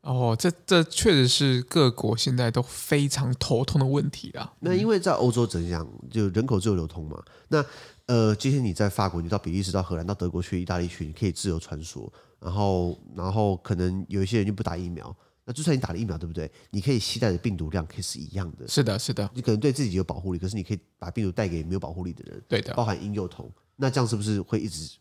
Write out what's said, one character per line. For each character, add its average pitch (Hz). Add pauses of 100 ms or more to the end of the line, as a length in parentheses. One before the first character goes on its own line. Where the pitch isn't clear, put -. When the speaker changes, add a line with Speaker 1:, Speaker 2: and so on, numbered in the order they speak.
Speaker 1:
哦， 123
这， 180 (160)
这 175
确 -
实 135
是 127
各 135
国 113
现 127
在 123
都 123
非 143
常 135
头 123
痛 -
的 135
问 143
题 -
啦。 -
Speaker 2:
那 175
因 202
为 220
在 180
欧 123
洲 117
怎 85
样， 82 (160)
Speaker 1:
嗯。 65
Speaker 2:
就 104
人 110
口 113
自 104
由 101
流 82
通 80
嘛。 - (280)
那， 147 (400)
呃， 113
今 131
天 135
你 98
在 104
法 98
国， 85
你 85
到 101
比 82
利 95
时、 92
到 95
荷 87
兰、 80
到 101
德 90
国 85
去、 90
意 -
大 90
利 87
去， 85
你 76
可 80
以 92
自 -
由 82
穿 76
梭。 57 (320)
然 87
后， 92 (180)
然 92
后 104
可 -
能 90
有 98
一 -
些 107
人 101
就 104
不 107
打 -
疫 90
苗， 85 (340)
那 123
就 139
算 156
你 131
打 82
了 85
疫 113
苗， 92
对 85
不 82
对？ 78 (200)
你 101
可 139
以 123
携 -
带 117
的 107
病 107
毒 80
量 78
可 -
以 -
是 -
一 76
样 90
的。 60
Speaker 1:
是 143
的， 101
是 -
的。 101
Speaker 2:
你 123
可 120
能 107
对 139
自 131
己 107
有 92
保 -
护 90
力， 85
可 92
是 98
你 98
可 98
以 90 (200)
把 87
病 113
毒 92
带 101
给 85
没 85
有 95
保 85
护 90
力 87
的 -
人， -
Speaker 1:
对 110
的。 -
Speaker 2:
包 120
含 110
婴 104
幼 101
童。 - (280)
那 135
这 131
样 120
是 110
不 104
是 104
会 107
一 98
直 78